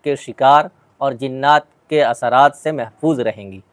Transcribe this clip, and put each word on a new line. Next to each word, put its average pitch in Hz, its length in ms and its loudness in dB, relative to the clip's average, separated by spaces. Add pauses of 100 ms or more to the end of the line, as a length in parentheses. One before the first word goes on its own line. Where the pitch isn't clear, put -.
کے 143 120 -2
شکار 139 480 2 (340)
اور 139 140 -4
جنات 135 760 -2
کے 151 160 0
اثرات 127 520 2
سے 156 160 -8
محفوظ 139 480 -4
رہیں 107 320 -8
گی۔ 95 80 -20 (120)